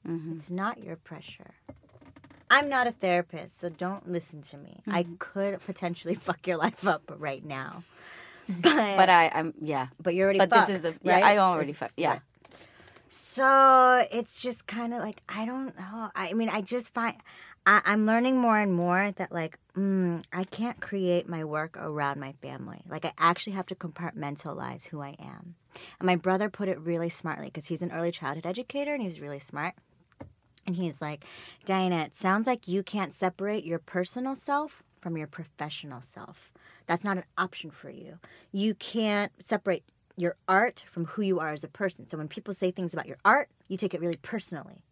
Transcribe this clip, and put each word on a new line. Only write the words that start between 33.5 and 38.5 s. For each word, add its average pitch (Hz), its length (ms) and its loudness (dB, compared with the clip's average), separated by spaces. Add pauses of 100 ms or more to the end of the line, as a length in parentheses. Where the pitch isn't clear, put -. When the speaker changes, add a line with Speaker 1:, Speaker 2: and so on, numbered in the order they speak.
Speaker 2:
your 165 160 -4
personal 247 560 -4
self 294 480 -4 (180)
from 165 160 -6
your 151 100 -6
professional 147 720 -12
self. - 500 -20 (360)
That's 170 160 0
not 196 140 -2
an 180 60 -8 (140)
option 170 340 -4
for - 180 -20
you. - 300 -18 (320)